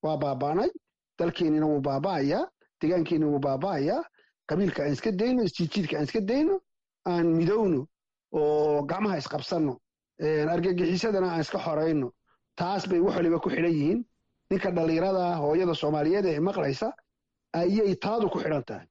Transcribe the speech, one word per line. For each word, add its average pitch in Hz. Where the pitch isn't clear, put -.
Waa 156
baaba'nay, 147
dalkeennina 156
wuu 147
baaba'ayaa, 147
deegaankeenna 160
wuu 147
baaba'ayaa, 147
qabiilka 170
aan 147
iska 175
dayno, 240
isjiidjiidka 175
aan 151
iska 220
dayno, 294
aan 175
midowno 170
oo 151
gacmaha 185
isqabsanno, 147
een, 151
argagixisadana 180
aan 165
iska -
xorayno. 151
Taas 180
bay 180
wax 190
waliba 170
ku 185
xidhan 170
yihiin. 160
Ninka 190
dhallinyarada 175
ah, 175
hooyada 160
Soomaaliyeed 151
ee 156
maqlaysa, 185
ayay 190
taadu 208
ku -
xidhan 147
tahay. 104